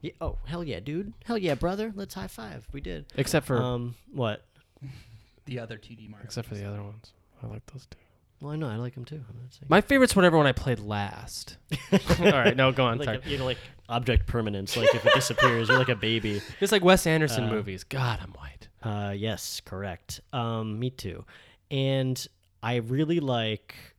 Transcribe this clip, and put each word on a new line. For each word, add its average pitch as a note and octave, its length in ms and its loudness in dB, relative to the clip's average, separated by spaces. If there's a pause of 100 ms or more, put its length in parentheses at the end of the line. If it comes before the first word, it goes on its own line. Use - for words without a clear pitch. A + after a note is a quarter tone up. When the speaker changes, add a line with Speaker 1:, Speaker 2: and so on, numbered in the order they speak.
Speaker 1:
Yeah, F#3+ 160 -10
oh, - 260 -6
hell F3 180 -8
yeah, A#2+ 160 -8
dude. E3 340 -8 (120)
Hell A#3 120 -4
yeah, F3+ 160 0
brother. G3 420 -4
Let's G3 200 -12
high F#3+ 100 -10
five. F#3 460 -14
We C#3+ 100 -12
did. D#2+ 240 -10 (120)
Speaker 2:
Except C#3+ 280 0
for C3 160 0
Speaker 1:
Um, B2 320 -4 (180)
what? A2+ 320 -4 (1000)
Speaker 3:
The B2+ 140 -8
other A2+ 180 -12
two A2+ 180 -20
D G#2+ 120 -20
Mario G#2 180 -18
Speaker 2:
Except A2 220 -8
for A2+ 80 -10
Speaker 3:
games. G2+ 100 -8
Speaker 2:
the G2+ 80 -8
other G#2 80 -8
ones. G#2 320 -16 (300)
I - 20 -12
like A2 260 -12
those C3 140 -18
too. - 140 -20 (400)
Speaker 1:
Well, C#3+ 120 -10
I D3+ 40 -8
know. D#3 120 -4
I A2 100 -6
like A#2+ 200 -8
'em B2 80 -12
too. D3+ 240 -14
I'm - 100 -16
not - 140 -18
saying - 160 -20
Speaker 2:
My E3+ 100 8
favorite's C4 360 6
whatever F3+ 220 8
one D3 100 8
I B2+ 60 4
played A#2+ 260 -2
last. G#2 800 -8 (140)
<laughs> - 200 -4 (280)
All F3+ 120 6
right, B2+ 260 4
no, C3 140 6
go C3 140 2
on. A#2 120 2
Speaker 1:
Like C#3+ 80 -2
Speaker 2:
Sorry. A#2+ 180 -2
Speaker 1:
a, - 60 -10
you C#3+ 80 -2
know, C3 80 -4
like B2+ 140 -4 (300)
Object A#2+ 360 2
Permanence. G#2 500 -2
Like, - 200 6
if - 100 0
it D5 80 8
disappears, A#2 560 2
you're B2+ 80 6
like B2+ 120 2
a B2 60 2
baby. G#2+ 460 0 (100)
Speaker 2:
<laughs> - 80 -16
It's G3 120 2
like G3+ 120 4
Wes F3+ 220 8
Anderson D#3 380 2
Speaker 1:
Uh, G#2+ 80 0
Speaker 2:
movies. G2+ 320 -4
God, B2 400 -2
I'm F#2 100 -14
white. - 360 -18 (120)
Speaker 1:
Uh, G#2 340 -4
yes, G2+ 480 -6
correct. F#2+ 560 -10 (140)
Um, A2+ 460 -4
me B2 100 -2
too. - 360 -12 (440)
And C3+ 560 0 (380)
I A#2+ 140 -2
really C#3+ 420 0
like A#2 560 -2 (240)